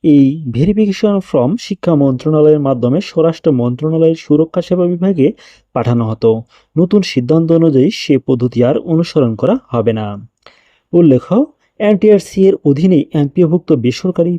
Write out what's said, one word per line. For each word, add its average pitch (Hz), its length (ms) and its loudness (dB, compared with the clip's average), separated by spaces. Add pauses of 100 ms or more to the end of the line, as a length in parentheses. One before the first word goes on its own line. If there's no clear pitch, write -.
এই 147 240 4 (240)
ভেরিফিকেশন 202 680 0
ফর্ম 139 360 -2
শিক্ষা - 380 -4
মন্ত্রণালয়ের 151 720 2
মাধ্যমে 127 340 0
স্বরাষ্ট্র 165 520 -2
মন্ত্রণালয়ের 156 720 0
সুরক্ষা 160 380 0
সেবা 180 240 -2
বিভাগে 175 420 0 (440)
পাঠানো 120 380 -2
হতো। 113 200 0 (460)
নতুন 180 260 2
সিদ্ধান্ত 156 500 -2
অনুযায়ী 165 380 2
সে - 280 -4
পদ্ধতি 123 460 -2
আর 135 140 0
অনুসরণ 160 560 -2
করা 180 200 -2 (140)
হবে 113 240 -2
না। 107 140 -6 (840)
উল্লেখ্য, 170 440 2 (440)
এনটিআরসি 208 680 2
এর 196 80 2 (100)
অধীনে 156 340 2 (140)
এমপিওভুক্ত 160 600 -2
বেসরকারি 170 680 -2